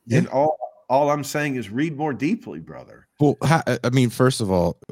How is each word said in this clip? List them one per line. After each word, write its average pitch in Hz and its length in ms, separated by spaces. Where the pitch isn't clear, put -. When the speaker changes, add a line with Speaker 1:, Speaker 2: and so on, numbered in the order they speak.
Speaker 1:
Yeah. 117 120
Speaker 2:
and - 100
all, 151 300
all 143 200
I'm 147 140
saying 143 320
is 110 140
read 143 260
more 151 180
deeply, 113 460
brother. 73 480
Speaker 1:
Well, 143 200
ha-, 156 240
I, 127 200
I 120 60
mean, 127 180
first 127 320
of 98 100
all, 87 260